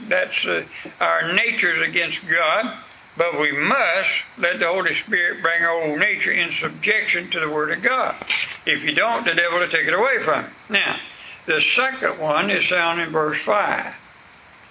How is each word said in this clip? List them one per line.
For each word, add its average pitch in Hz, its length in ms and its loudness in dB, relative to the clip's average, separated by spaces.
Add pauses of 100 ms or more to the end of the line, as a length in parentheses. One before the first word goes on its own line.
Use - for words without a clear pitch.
That's, - 360 0
uh, 160 220 -2 (340)
our 165 320 2
nature's 202 480 2
against 165 480 -2
God, 170 420 2 (460)
but 160 240 0
we 147 120 2
must 185 580 2 (260)
let 175 220 0
the 175 80 2
Holy 175 280 0
Spirit 180 460 -2
bring 170 220 2
our 170 80 2
old 156 280 0
nature 190 340 0
in 170 200 0
subjection 180 800 -2
to 175 100 -2
the 156 80 0
Word 151 220 -2
of - 100 -4
God. 240 340 0 (520)
If 147 160 0
you 147 120 0
don't, 220 320 2
the 170 60 2
devil 170 260 2
will 175 100 2
take 156 180 0
it 160 80 2
away 240 240 2
from 139 260 0
you. - 320 -6
Now, 170 220 2 (480)
the 160 160 2
second - 560 2
one 156 320 2
is 180 180 2
found 170 320 2
in 165 100 -4
verse 151 280 0
five. 185 580 0 (760)